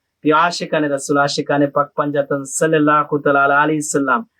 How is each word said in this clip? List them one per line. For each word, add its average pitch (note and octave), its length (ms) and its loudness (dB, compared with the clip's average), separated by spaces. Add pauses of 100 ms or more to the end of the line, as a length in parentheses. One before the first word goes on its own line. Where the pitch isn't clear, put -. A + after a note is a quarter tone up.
(200)
প্রিয় D3+ 160 2
আশিকানে E3 520 0
রাসূল, C#3+ 300 -2
আশিকানে C#3+ 480 0
পাক C#3+ 300 -2
পাঞ্জাতন C#3+ 480 -4
সাল্লাল্লাহু D3+ 720 0
তাআলা C#3+ 420 2
আলাইহি D3+ 220 0
সাল্লাম, C#3 460 -2 (120)